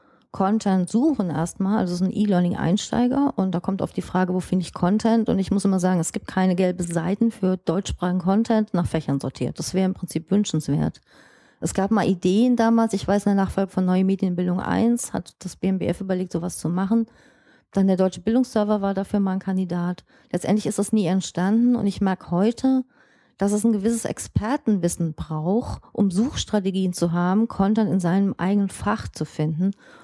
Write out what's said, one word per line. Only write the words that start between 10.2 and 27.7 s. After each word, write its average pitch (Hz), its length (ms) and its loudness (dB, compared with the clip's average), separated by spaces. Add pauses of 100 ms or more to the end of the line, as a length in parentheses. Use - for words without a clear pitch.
wünschenswert. 156 720 0 (580)
Es - 140 -4
gab 196 160 0
mal 214 160 2
Ideen 196 500 2
damals, 226 380 2
ich 202 140 -4
weiß, 202 180 2
in 202 100 2
der 196 100 2
Nachfolge 190 260 -2
von 185 140 0
Neue 185 180 2
Medienbildung 180 560 0
eins 226 540 0
hat - 260 -6
das - 160 -12
B 190 140 -2
M 190 100 0
B 160 80 -4
F 180 140 -2
überlegt, 185 300 -4
sowas 175 280 -6
zu 160 100 -4
machen. 196 380 0 (640)
Dann 196 160 2
der 190 100 4
Deutsche 185 240 0
Bildungsserver 214 600 0
war 196 120 0
dafür 196 280 -2
mal 196 100 0
ein 185 80 -2
Kandidat. 180 640 -4 (280)
Letztendlich 196 360 0
ist - 100 -4
das - 160 -2
nie 208 140 2
entstanden 196 680 2
und 202 120 0
ich 190 120 -2
merke 190 300 -2
heute, 240 540 2 (560)
dass 202 140 0
es 208 100 0
ein 233 80 4
gewisses 220 340 0
Expertenwissen 190 1080 -2
braucht, 165 680 -4 (120)
um 196 180 2
Suchstrategien 190 840 -2
zu 175 180 0
haben, 185 360 2
Content 208 440 0